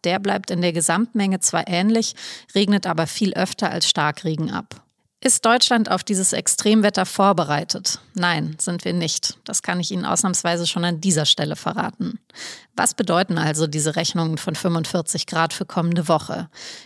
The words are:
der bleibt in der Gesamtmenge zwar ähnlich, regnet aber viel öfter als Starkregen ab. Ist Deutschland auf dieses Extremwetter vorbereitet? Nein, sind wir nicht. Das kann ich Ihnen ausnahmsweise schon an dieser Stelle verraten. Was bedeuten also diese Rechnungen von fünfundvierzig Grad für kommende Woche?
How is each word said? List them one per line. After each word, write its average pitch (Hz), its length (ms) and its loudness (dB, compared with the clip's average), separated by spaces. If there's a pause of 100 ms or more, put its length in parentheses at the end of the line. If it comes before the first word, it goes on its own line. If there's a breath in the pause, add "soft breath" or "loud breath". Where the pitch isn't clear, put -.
der 180 160 2
bleibt 202 320 -2
in 175 100 0
der 175 120 2
Gesamtmenge 190 680 0
zwar - 280 0
ähnlich, 208 460 2 (400 loud breath)
regnet 196 320 2
aber 165 220 0
viel - 260 0
öfter 185 380 -2
als - 180 -4
Starkregen 156 640 -2
ab. - 320 -10 (400)
Ist - 220 2
Deutschland 233 440 4
auf 185 140 0
dieses 190 300 0
Extremwetter 208 720 2
vorbereitet? 170 960 2 (160)
Nein, 160 440 0
sind 175 260 -4
wir 180 80 0
nicht. - 500 -2
Das - 180 -4
kann 180 180 -2
ich 170 120 -4
Ihnen 180 120 -2
ausnahmsweise 175 600 0
schon 170 180 -2
an 170 160 0
dieser 160 260 2
Stelle 151 300 0
verraten. 175 640 -4 (560 loud breath)
Was - 200 0
bedeuten 180 420 0
also 156 300 0
diese 151 280 -2
Rechnungen 160 440 0
von - 160 -4
fünfundvierzig 170 720 -2
Grad 165 260 0
für - 120 -6
kommende 170 420 0
Woche? 165 420 0 (360 loud breath)